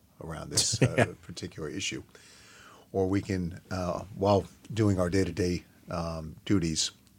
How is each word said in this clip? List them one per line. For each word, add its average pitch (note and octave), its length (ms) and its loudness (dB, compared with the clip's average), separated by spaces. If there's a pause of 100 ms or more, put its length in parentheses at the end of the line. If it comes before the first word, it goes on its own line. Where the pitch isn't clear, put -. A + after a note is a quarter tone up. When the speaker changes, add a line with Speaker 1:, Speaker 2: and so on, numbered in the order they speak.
(240)
Speaker 1:
around D#2 280 -10
this, - 300 0
uh, G#2+ 120 4
Speaker 2:
<laughs> - 40 0
Yeah. - 80 4 (160)
Speaker 1:
particular E2 480 -10
issue. F#2+ 340 -6 (880)
Or F#2+ 160 2
we G2 140 2
can, F#2 380 -4 (120)
uh, F2+ 320 -2 (120)
while G2 300 4 (280)
doing G2+ 260 4
our F2 100 2
day-to-day, F2 540 0 (280)
um, E2 440 -6 (100)
duties, E2+ 460 2 (280)